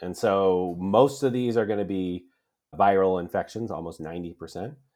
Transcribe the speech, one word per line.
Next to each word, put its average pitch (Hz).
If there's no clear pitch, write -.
And 90
so 92
most 113
of 127
these 120
are 110
gonna 104
be 92
viral 95
infections, 98
almost 82
ninety 85
percent, 92